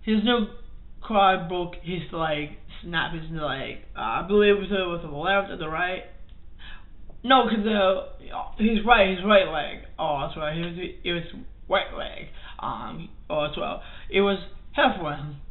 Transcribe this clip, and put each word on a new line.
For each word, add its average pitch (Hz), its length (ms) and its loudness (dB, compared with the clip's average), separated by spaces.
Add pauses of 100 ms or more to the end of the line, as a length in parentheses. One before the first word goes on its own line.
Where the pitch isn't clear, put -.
his 220 200 4
new 233 240 4 (580)
quad 190 440 4
broke 175 340 -2
his 170 200 -4 (100)
leg, 156 380 -2 (320)
snapped 165 320 -2
his 160 180 -8
leg. 135 460 -4 (180)
Uh, 117 260 -2
I - 40 -4
believe 208 300 8
it 196 40 -2
was, 185 100 -4
it 190 160 0
was 170 160 -4
to 165 60 -10
the 143 80 -8
left 190 340 2
or 175 60 -8
the 156 120 -6
right. 180 360 -2 (1200)
No, 247 240 8
'cause, 214 180 2
uh, - 920 0
his 214 280 4
right, 196 300 8
his 180 80 -6
right 196 240 8
leg. 151 300 -4 (200)
Oh, 151 220 0
that's 156 160 -6
right. 156 180 -4
He 170 80 -2
was, 170 120 -4 (280)
it 175 100 -2
was 165 320 -6 (240)
right 185 280 2
leg. - 320 -10 (320)
Um, 123 480 -6 (220)
oh, 151 140 0
as 151 120 -4
well. - 260 -6 (260)
It 190 120 4
was 196 180 4 (340)
half 214 280 4
one. 143 380 -6 (120)